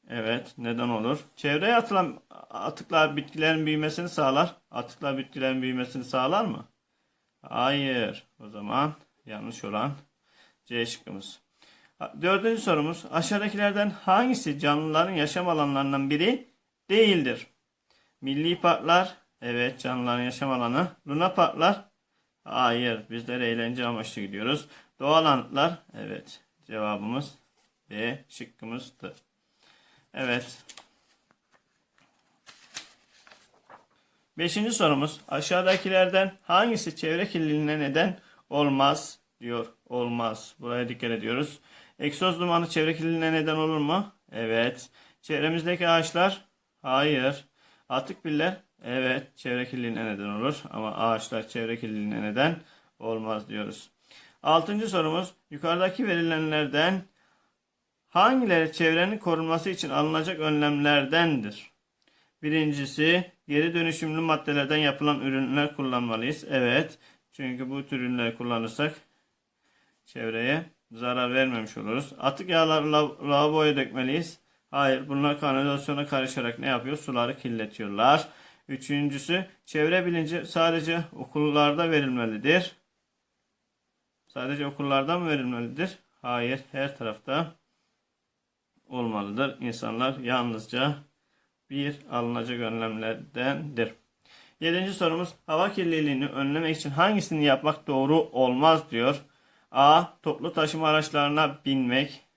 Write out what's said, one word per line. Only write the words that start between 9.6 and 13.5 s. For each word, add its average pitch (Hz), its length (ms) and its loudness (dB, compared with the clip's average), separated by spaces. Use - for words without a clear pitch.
olan 107 280 -2
C 117 220 -4
şıkkımız. - 540 -14
Ha, - 240 -10
dördüncü 202 400 2
sorumuz. 160 480 0
Aşağıdakilerden 202 800 0